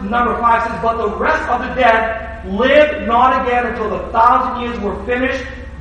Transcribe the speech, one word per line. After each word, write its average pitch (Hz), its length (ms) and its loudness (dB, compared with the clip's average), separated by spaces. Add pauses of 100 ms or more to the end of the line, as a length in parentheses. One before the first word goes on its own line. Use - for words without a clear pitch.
number 220 340 0
five 233 320 2
says, 208 140 -6
"But 226 160 0
the 208 180 -4
rest 311 320 0
of 247 180 -2
the 247 80 -8
dead 226 720 0
lived 262 640 2
not 254 380 2
again 247 220 0
until 214 200 -4
the 180 240 -6
thousand 240 480 4
years 240 200 -6
were 202 260 -4
finished. 262 360 -2 (380)